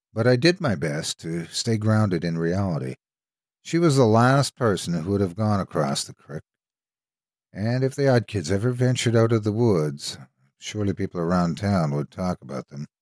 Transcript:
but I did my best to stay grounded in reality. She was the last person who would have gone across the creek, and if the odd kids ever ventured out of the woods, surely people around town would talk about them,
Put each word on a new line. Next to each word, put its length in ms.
but 140
I 100
did 240
my 140
best 460
to 260
stay 320
grounded 460
in 120
reality. 600
She 160
was 180
the 80
last 500
person 380
who 200
would 100
have 120
gone 260
across 440
the 80
creek, 300
and 280
if 120
the 140
odd 180
kids 240
ever 200
ventured 460
out 160
of 120
the 80
woods, 680
surely 360
people 260
around 380
town 320
would 200
talk 300
about 280
them, 180